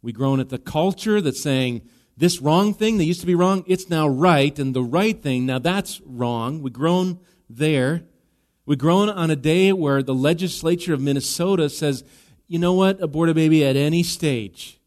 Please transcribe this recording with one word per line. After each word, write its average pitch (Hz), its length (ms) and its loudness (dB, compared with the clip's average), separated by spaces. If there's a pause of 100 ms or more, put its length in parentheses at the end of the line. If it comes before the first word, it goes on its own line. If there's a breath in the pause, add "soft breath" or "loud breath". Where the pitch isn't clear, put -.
We 117 120 -10
groan 135 260 0
at 131 120 -4
the 127 100 -8
culture 196 600 -2
that's 147 200 -4
saying, 127 420 -2 (340 soft breath)
"This 170 240 0
wrong 175 320 2
thing 214 260 0
that 165 60 2
used 175 140 0
to 175 80 -8
be 180 80 2
wrong, 180 320 2
it's 185 240 -2
now 156 160 2
right, 147 540 4
and 135 160 -2
the 127 80 0
right 196 360 0
thing, 127 240 -2
now 131 140 -2
that's 180 440 -4
wrong." 123 600 -6
We 131 80 -6
groan 175 480 -2 (320 soft breath)
there. 147 560 -2 (580)
We 143 120 0
groan 175 320 2
on 170 240 -2
a 151 40 0
day 170 360 2
where 139 320 0
the 135 100 -2
legislature 165 800 -2
of 131 60 -4
Minnesota 147 680 0
says, 143 360 -4 (420 soft breath)
"You 170 140 -4
know 180 140 2
what? 190 280 2
Abort 160 260 0
a 160 60 2
baby 156 300 4
at 135 100 2
any 156 300 2
stage." 127 840 -6